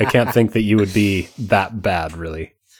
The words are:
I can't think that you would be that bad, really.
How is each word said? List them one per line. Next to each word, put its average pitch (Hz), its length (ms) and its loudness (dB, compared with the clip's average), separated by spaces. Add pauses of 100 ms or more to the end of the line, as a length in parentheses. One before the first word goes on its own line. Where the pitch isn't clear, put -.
I 107 60 2
can't 120 260 2
think 113 200 2
that 113 100 0
you 107 160 2
would 98 160 0
be 98 340 0 (100)
that 101 440 -2
bad, 82 340 -4
really. 80 380 -10 (260)